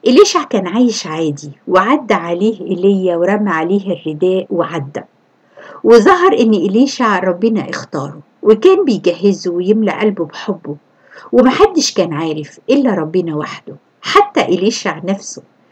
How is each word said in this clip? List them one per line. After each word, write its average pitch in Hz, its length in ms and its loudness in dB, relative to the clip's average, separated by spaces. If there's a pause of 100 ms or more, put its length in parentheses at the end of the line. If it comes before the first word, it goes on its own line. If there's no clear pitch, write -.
إليشع 302 360 4
كان 190 240 -4
عايش 220 400 -2
عادي، 156 440 -6 (160)
وعدى 214 460 0
عليه 180 480 -2
إيليا 185 560 0
ورمى 196 320 0
عليه 180 440 -2
الرداء 180 560 -4
وعدى، 160 520 -6 (800)
وظهر 349 500 6
إن 226 200 2
إليشع 208 680 0
ربنا 185 500 -2
اختاره، 147 500 -10 (240)
وكان 339 420 4
بيجهزه 185 680 0
ويملأ 190 480 0
قلبه 196 260 -2
بحبه، 151 500 -10 (560)
ومحدش 277 600 2
كان 170 200 -2
عارف 151 460 -8 (100)
إلا 254 260 2
ربنا 165 400 -4
وحده، - 400 -10 (260)
حتى 403 400 0
إليشع 185 640 -4
نفسه. - 380 -8 (300)